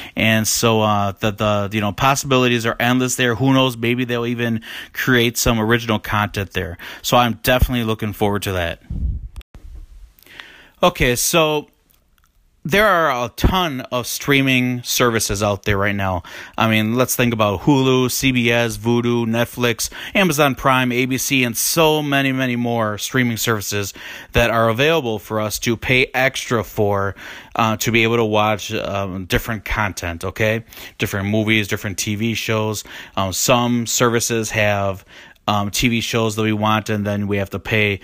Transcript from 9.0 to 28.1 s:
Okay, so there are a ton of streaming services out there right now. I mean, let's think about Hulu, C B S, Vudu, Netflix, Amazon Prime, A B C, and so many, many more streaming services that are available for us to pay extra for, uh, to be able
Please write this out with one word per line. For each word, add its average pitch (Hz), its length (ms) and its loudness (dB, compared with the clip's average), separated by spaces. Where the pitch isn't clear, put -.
Okay, 151 320 2
so 151 540 0
there 196 240 4
are 156 380 2
a 113 60 -6
ton 170 500 0
of 123 160 -2
streaming 127 760 2
services 113 600 2
out 104 200 0
there 101 160 2
right 101 160 0
now. 95 280 -2
I 113 100 2
mean, 110 260 2
let's 127 220 0
think 120 160 2
about 104 280 0
Hulu, 131 500 2
C 135 220 0
B 120 180 2
S, 117 260 0
Vudu, 120 480 0
Netflix, 117 640 -2
Amazon 151 400 2
Prime, 127 380 2
A 127 140 0
B 131 100 -2
C, 131 260 0
and 117 140 -2
so 156 460 2
many, 139 300 0
many 131 240 -2
more 117 420 -2
streaming 120 400 0
services 104 560 -2
that 117 180 4
are 113 180 4
available 127 500 2
for 107 220 -4
us 107 200 -4
to 117 140 0
pay 127 380 0
extra 123 500 -2
for, 101 520 -2
uh, 110 220 0
to - 120 -2
be 113 120 4
able 113 140 2